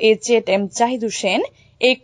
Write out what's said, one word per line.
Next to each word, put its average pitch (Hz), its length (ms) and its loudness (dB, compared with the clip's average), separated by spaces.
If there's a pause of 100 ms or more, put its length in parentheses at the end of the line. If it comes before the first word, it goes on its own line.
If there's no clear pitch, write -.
এজেড 220 460 2
এম 196 140 0 (120)
জাহিদ 240 300 -2
হোসেন 202 360 -4 (400)
এই 254 240 4